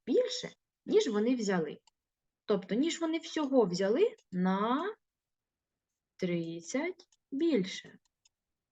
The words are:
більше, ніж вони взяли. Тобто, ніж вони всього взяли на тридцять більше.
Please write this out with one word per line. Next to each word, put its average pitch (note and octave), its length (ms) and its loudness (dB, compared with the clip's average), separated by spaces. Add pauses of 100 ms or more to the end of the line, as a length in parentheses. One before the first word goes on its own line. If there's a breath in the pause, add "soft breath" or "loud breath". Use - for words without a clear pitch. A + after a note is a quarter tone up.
більше, A4+ 440 0 (360)
ніж F#4 220 2
вони A3+ 280 2
взяли. F#3+ 420 -2 (720)
Тобто, G3 260 0
ніж D#4+ 260 0
вони E4 160 0
всього C4+ 480 2
взяли G3 500 2 (160)
на G#3 640 0 (1200)
тридцять F3 880 -4 (240)
більше. C4+ 640 -2 (760)